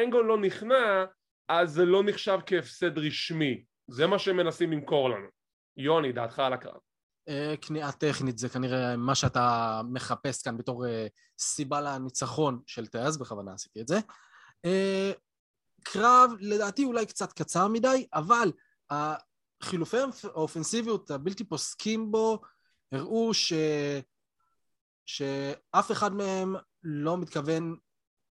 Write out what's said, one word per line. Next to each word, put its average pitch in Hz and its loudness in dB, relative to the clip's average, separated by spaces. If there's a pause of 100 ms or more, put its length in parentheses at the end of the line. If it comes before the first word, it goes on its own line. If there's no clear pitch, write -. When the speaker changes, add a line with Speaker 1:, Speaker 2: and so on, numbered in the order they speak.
Speaker 1:
אנגל 240 4
לא 226 4
נכנע, 208 2 (440)
אז 170 4
זה 170 4
לא 190 6
נחשב 196 0
כהפסד 170 -2
רשמי. 151 -2 (240)
זה 131 2
מה 190 4
שהם 185 0
מנסים 170 0
למכור 147 2
לנו. 98 -4 (500)
יוני, 143 2
דעתך 117 -4
על 131 2
הקרב? - -10 (520)
Speaker 2:
אה, 147 -4
כניעה 151 -6
טכנית, 131 -2
זה 123 -4
כנראה 127 -2
מה 127 0
שאתה 120 2
מחפש 127 -4
כאן 117 -6
בתור, 123 -4
אה, 113 -4 (320)
סיבה 143 -2
לניצחון 131 -2
של 117 -10
טאז, 139 -4
בכוונה 101 -10
עשיתי - -14
את 113 -12
זה. 180 2 (640)
אה, 190 0 (720)
קרב, 247 8
לדעתי, 208 0
אולי 233 0
קצת - -6
קצר 170 0
מדי, 247 2
אבל 185 4 (380)
החילופי - -4 (260)
האופנסיביות 165 -4
הבלתי 165 -4
פוסקים 214 -4
בו, 220 2 (500)
הראו 214 0
ש-, - 0 (1500)
שאף 139 -2
אחד 202 0
מהם 190 -2 (280)
לא 156 -2
מתכוון 165 -4 (600)